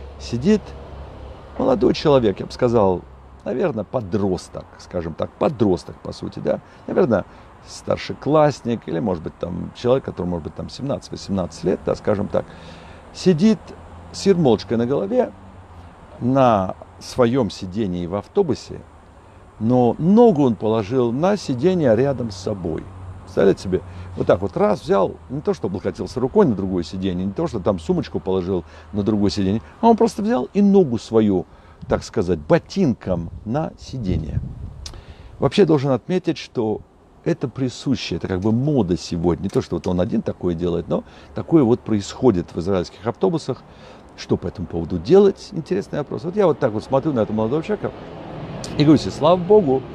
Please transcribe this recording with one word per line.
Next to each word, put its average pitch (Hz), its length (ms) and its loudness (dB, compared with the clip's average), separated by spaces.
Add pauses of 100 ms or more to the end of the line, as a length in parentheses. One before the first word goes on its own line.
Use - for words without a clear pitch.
(200)
сидит 170 400 2 (960)
молодой - 360 2
человек, 131 460 4
я - 60 -8
бы - 60 -12
сказал, 107 480 2 (460)
наверное, 170 380 -2
подросток, 98 840 -4 (120)
скажем 82 360 -8
так, - 160 -6
подросток, 104 680 0
по - 120 -12
сути, - 260 -10
да, - 220 -2 (260)
наверное, 123 380 2 (420)
старшеклассник 120 1200 -2
или, 165 120 -4
может 92 240 -2
быть, - 160 -10
там 87 360 -8
человек, 127 300 0
который, 90 220 -6
может 87 180 -4
быть, 82 100 -12
там 87 140 -10
семнадцать-восемнадцать 95 960 -6
лет, 180 220 0
да, - 80 0
скажем 101 340 -2
так, - 160 -2 (680)
сидит 185 440 4 (540)
с - 140 -4
ермолочкой 139 500 4
на 117 80 0
голове 196 480 0 (880)
на 120 540 4 (240)
своем 120 500 2
сидении 90 580 -4
в 87 100 -4
автобусе, - 640 -2 (800)
но 120 380 4
ногу 190 460 6
он 120 120 2
положил 113 560 0
на 180 240 0
сиденье 143 580 2
рядом 127 380 0
с - 40 -12
собой. 90 460 -4 (400)
Представляете - 400 2
себе? 92 200 0 (340)
Вот 135 100 -4
так 104 140 4
вот 98 160 -4
раз 196 260 2
взял, 180 320 2 (160)
не 139 100 -6
то 202 140 -2
что - 140 -6
облокотился 92 500 -6
рукой 160 280 4
на 110 100 2
другое 92 260 -2
сиденье, 92 420 -4
не 98 80 -4
то 165 140 -4
что 113 140 -6
там 95 180 0
сумочку 147 400 -2
положил 92 460 -2 (280)
на 101 120 -2
другое 101 260 2
сиденье, 101 320 0 (180)
а 226 60 2
он 233 100 6
просто 226 260 0
взял 240 320 -2
и 190 60 2
ногу 190 380 6
свою, 107 480 2 (400)
так 107 160 0
сказать, 87 380 -2
ботинком 104 920 0 (140)
на 135 340 -4
сиденье. 95 640 -4 (1000)
Вообще 170 280 4
должен 143 260 2
отметить, 170 460 -2
что 110 420 -4 (440)
это 160 220 -2
присуще, 123 720 -4
это 82 100 -6
как 92 140 -2
бы 107 100 2
мода 117 460 2
сегодня. 85 480 0
Не 98 60 -2
то, 131 120 0
что - 140 -6
вот 80 100 -4
он 90 140 0
один 90 220 0
такое 90 340 -4
делает, 85 320 -4
но 180 160 -2 (320)
такое 151 260 4
вот 120 160 4
происходит 101 760 0
в - 60 -8
израильских 92 480 -4
автобусах. 156 560 -2 (540)
Что - 200 -2
по 87 120 -4
этому 85 180 -8
поводу 85 320 -4
делать? 185 540 4
Интересный 180 460 -4
вопрос. 139 260 -6
Вот 175 100 -6
я 202 120 4
вот 147 120 2
так 117 140 0
вот 107 100 -4
смотрю 135 300 0
на 120 80 2
этого 104 160 0
молодого 113 260 0
человека 202 300 -4 (840)
и 151 60 4
говорю 147 160 8
себе: 95 140 -4
«Слава 156 240 4
Богу, 175 440 4 (140)